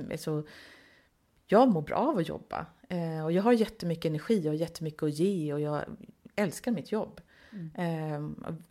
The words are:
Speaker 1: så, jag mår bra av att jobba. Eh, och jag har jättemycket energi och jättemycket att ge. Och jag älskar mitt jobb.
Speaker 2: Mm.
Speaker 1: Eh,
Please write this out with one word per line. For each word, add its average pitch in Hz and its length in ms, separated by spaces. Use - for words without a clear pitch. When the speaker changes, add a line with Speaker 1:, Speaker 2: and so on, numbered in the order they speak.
Speaker 1:
så, 151 240
jag 240 200
mår 175 140
bra - 160
av 254 200
att 160 100
jobba. - 380
Eh, 165 360
och 160 60
jag 180 120
har 240 100
jättemycket 175 520
energi 156 440
och 151 60
jättemycket 160 480
att 151 100
ge. 160 400
Och 147 80
jag 147 220
älskar 208 360
mitt 185 200
jobb. - 300
Speaker 2:
Mm. 170 240
Speaker 1:
Eh, 156 800